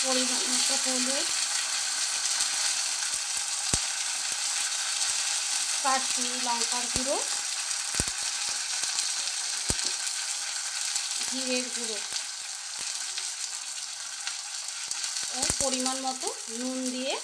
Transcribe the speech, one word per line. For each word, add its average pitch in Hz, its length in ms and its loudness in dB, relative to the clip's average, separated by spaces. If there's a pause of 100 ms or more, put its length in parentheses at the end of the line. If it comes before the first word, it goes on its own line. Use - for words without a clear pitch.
পরিমাণ 254 460 4
মতো 254 240 6 (100)
হলুদ, 262 420 2 (4000)
কাশ্মীরি 254 640 2
লঙ্কার 240 460 2
গুঁড়ো, 262 240 2 (4000)
জিরের 254 460 0
গুঁড়ো 226 240 -2 (3500)
ও 254 40 -2 (220)
পরিমাণ 262 340 2 (100)
মতো 254 200 -2 (320)
নুন 254 200 -2 (160)
দিয়ে 262 180 -2 (120)